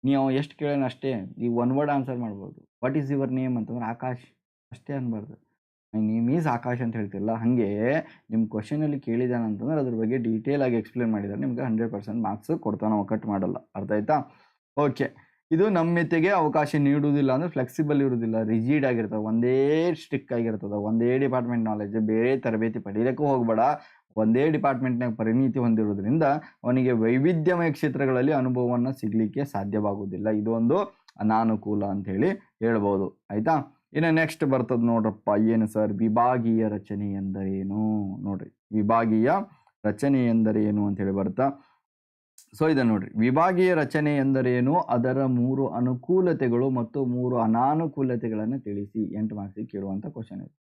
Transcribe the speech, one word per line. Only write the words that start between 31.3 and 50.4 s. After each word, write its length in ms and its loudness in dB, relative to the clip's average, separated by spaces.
ಅಂತ 240 -4
ಹೇಳಿ 200 0
ಹೇಳ್ಬೋದು. 680 0
ಆಯ್ತಾ? 480 -2
ಇನ್ನು 180 2
ನೆಕ್ಸ್ಟ್ 340 0
ಬರ್ತದೆ 420 0
ನೋಡ್ರಪ್ಪ, 520 0
ಏನು 280 4
ಸರ್ 260 0
ವಿಭಾಗೀಯ 760 2
ರಚನೆ 440 -6
ಎಂದರೇನು? 1080 -4
ನೋಡ್ರಿ, 280 -6
ವಿಭಾಗೀಯ 580 2
ರಚನೆ 420 2
ಎಂದರೇನು 600 2
ಅಂತ 140 -2
ಹೇಳಿ 120 -2
ಬರ್ತಾ. 400 0
So 140 4
ಇದನ್ನ 160 4
ನೋಡ್ರಿ, 300 0
ವಿಭಾಗೀಯ 560 4
ರಚನೆ 420 0
ಎಂದರೇನು, 640 2
ಅದರ 440 0
ಮೂರು 440 0
ಅನುಕೂಲತೆಗಳು 1040 2
ಮತ್ತು 360 -2
ಮೂರು 320 0
ಅನಾನುಕೂಲತೆಗಳನ್ನು 1200 0
ತಿಳಿಸಿ. 540 -6
ಎಂಟು 220 -4
ಮಾರ್ಕ್ಸಿಗೆ 300 -10
ಕೇಳುವಂಥ 400 -6
ಕ್ವಶನ್ 360 -12